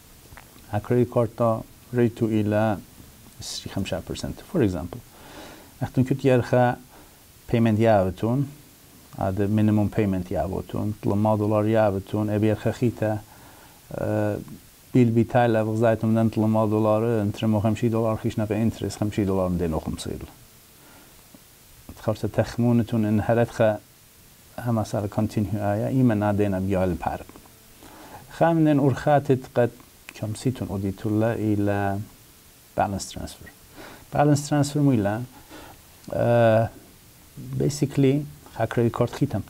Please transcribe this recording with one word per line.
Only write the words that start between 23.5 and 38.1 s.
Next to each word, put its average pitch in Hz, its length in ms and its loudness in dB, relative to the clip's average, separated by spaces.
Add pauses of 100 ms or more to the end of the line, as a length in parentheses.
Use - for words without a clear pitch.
خا 110 240 2 (840)
هم 117 180 0
اصلا 104 300 -2
کانتینیو 104 520 -2
آیا، 104 280 -2
ایمن 120 360 2
ندین 101 300 2
اب 95 160 -2
یال 92 240 0
پرق. - 320 -6 (1040)
خامنن 156 480 4
ارخاتت 139 800 2
قد 120 100 2 (460)
کم 110 180 -6
سیتون 123 340 -4
اودیتولا 104 640 -2
ایلا 101 680 0 (760)
بالانس 98 300 -2
ترانسفر. - 440 -14 (640)
بالانس 147 340 2
ترانسفر 147 320 0
مویلا، 117 420 2 (920)
اه، 117 560 4 (880)
basically 139 560 2 (420)